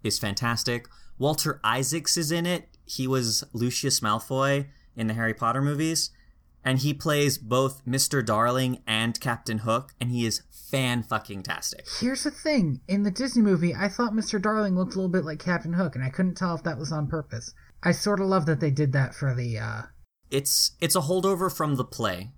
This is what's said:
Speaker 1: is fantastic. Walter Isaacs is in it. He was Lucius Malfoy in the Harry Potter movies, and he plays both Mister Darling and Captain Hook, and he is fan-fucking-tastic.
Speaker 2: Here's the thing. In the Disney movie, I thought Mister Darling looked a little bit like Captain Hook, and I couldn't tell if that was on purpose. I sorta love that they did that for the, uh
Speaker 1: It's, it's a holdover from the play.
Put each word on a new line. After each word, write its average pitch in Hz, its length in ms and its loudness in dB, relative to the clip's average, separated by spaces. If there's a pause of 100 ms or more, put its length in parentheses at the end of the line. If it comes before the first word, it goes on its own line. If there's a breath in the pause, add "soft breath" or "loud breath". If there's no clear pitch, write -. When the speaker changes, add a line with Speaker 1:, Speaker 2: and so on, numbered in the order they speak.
Speaker 1:
is 107 160 0
fantastic. 120 680 -2 (300 soft breath)
Walter 147 460 0
Isaacs 135 540 0
is 160 160 0
in 170 120 0
it. 180 220 -4 (160)
He - 240 -4
was 123 460 0
Lucius 123 480 0
Malfoy 135 680 0 (300 loud breath)
in 113 100 -2
the 110 60 -2
Harry 113 200 0
Potter 120 280 0
movies, 151 480 0 (560 soft breath)
and 131 140 2
he 143 140 2
plays 143 440 2
both 131 480 0
Mister 135 360 0
Darling 123 640 2
and 113 360 0
Captain 117 380 -2
Hook, 117 420 -2
and 123 100 -2
he 120 140 0
is 107 160 -2 (300)
fan-fucking-tastic. 113 1120 -4 (140)
Speaker 2:
Here's 262 240 -2
the 294 80 -2
thing. 214 560 0
In 202 160 0
the 202 80 2
Disney 240 320 2
movie, 180 320 4
I 202 120 0
thought 220 280 0
Mister 214 240 -2
Darling 214 360 2
looked 185 180 0
a - 20 -8
little 185 160 0
bit 180 120 2
like 151 140 -6
Captain 170 360 -2
Hook, 175 220 0
and 127 80 -2
I 135 60 -2
couldn't 180 260 0
tell 175 200 -2
if 156 80 -8
that 156 160 -4
was 151 120 -6
on 151 160 -2
purpose. - 460 -6 (300 soft breath)
I 175 80 4
sorta 196 340 0
love 185 220 2
that 156 120 2
they 151 120 2
did 139 220 2
that 135 200 0
for 135 220 -2
the, 120 240 -4
uh 110 220 -6 (500)
Speaker 1:
It's, - 400 2 (100)
it's 165 140 2
a 180 60 4
holdover 185 540 2
from 151 200 2
the 127 100 0
play. 98 520 -4